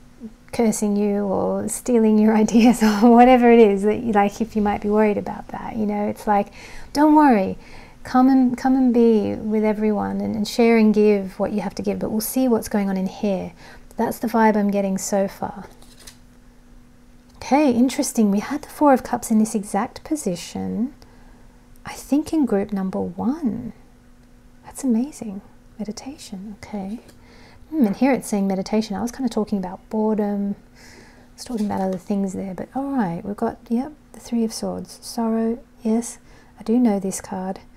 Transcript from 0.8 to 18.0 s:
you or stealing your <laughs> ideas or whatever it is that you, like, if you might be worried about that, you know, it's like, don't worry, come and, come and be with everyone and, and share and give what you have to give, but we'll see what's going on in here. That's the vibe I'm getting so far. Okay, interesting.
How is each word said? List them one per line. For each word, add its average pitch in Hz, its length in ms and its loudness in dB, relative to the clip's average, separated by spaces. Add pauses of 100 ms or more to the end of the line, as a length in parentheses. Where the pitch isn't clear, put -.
you 208 280 0
or 190 440 -2
stealing 220 500 2
your 214 180 4
<laughs> 214 80 4
ideas 220 380 4
or 214 280 6
whatever 240 400 8
it 233 80 8
is 202 240 6
that 214 200 0
you, 233 100 -2
like, 202 280 2
if 220 140 -6
you 214 80 0
might 208 180 -2
be 208 80 -4
worried 208 300 2
about 202 300 -10
that, - 280 -10
you 214 100 -2
know, 208 200 -4
it's 214 200 -6
like, 208 260 0 (400)
don't 302 220 4
worry, 220 440 4 (460)
come 254 240 4
and, 254 280 4
come 262 200 0
and 254 160 4
be 220 420 4
with 214 300 -2
everyone 208 560 -2
and, 202 160 -4
and 208 100 -2
share 233 300 4
and 214 180 6
give 208 440 2
what 202 140 -4
you 202 80 -4
have 196 140 -8
to 202 80 -10
give, 196 160 -4
but 175 120 -4
we'll 220 100 -2
see 254 280 -2
what's 220 200 0
going 202 200 -2
on 190 80 -2
in 190 100 -4
here. 185 460 -4 (440)
That's 226 220 -4
the 233 100 -4
vibe 220 280 2
I'm 202 140 0
getting 196 280 -2
so 196 300 -2
far. - 400 -12 (1700)
Okay, 285 360 2
interesting. 240 580 0